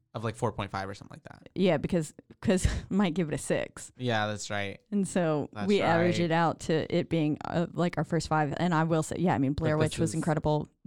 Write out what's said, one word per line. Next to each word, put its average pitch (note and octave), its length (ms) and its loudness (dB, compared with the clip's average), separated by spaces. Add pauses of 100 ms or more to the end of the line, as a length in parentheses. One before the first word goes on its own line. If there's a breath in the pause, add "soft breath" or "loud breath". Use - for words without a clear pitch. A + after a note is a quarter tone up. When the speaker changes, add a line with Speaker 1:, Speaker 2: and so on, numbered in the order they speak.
(140)
Speaker 1:
Of, A2 100 -6
like, A2+ 140 -4
four A#2 160 -2
point G2+ 180 -6
five G2 160 -4
or G2 60 -8
something - 240 -16
like - 60 -20
that. - 320 -20
Speaker 2:
Yeah, F3+ 200 4
because, D#3+ 380 -2 (280)
'cause F#3 240 2
<laughs> - 240 -2
Mike F#3+ 260 2
gave E3+ 120 0
it D3 60 -4
a C#3+ 40 -4
six. - 600 -4
Speaker 1:
Yeah, A2+ 300 0
that's G#2+ 220 -6
right. G2+ 300 -4 (100)
Speaker 2:
And G3+ 160 0
so D#3 460 0
Speaker 1:
That's G#2+ 160 -4
Speaker 2:
we G3+ 140 4
averaged E3+ 380 2
Speaker 1:
right. F3 60 2
Speaker 2:
it D#3+ 60 0
out E3 300 2
to - 340 0
it F3 140 0
being, D3+ 340 0
uh, E3 300 -2
like, E3+ 240 -2
our E3 80 -2
first - 240 -2
five. D3+ 260 0
And F3 180 0
I D#3+ 120 4
will D#3+ 180 2
say, - 160 -6
yeah, E3+ 160 4
I G#2+ 40 2
mean, C3+ 120 2
Blair D3+ 260 0
Speaker 1:
But D#3 60 4
this D3+ 80 2
Speaker 2:
Witch - 80 -6
was D#3+ 120 0
Speaker 1:
is - 40 -6
Speaker 2:
incredible. D3+ 540 0 (180)